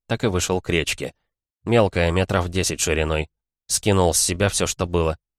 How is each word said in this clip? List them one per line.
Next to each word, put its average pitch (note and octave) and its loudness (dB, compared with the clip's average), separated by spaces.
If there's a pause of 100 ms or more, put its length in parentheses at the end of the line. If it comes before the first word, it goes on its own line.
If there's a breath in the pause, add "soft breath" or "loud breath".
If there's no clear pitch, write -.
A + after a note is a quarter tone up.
Так - -4
и B2 2
вышел F#2 0
к - -8
речке. D#2 -2 (500)
Мелкая, G2 2
метров F2+ 0
десять E2+ -2
шириной. D#2 -2 (380)
Скинул F#2 2
с - 0
себя G2 0
все, F2+ -2
что - -4
было. E2+ 0 (220)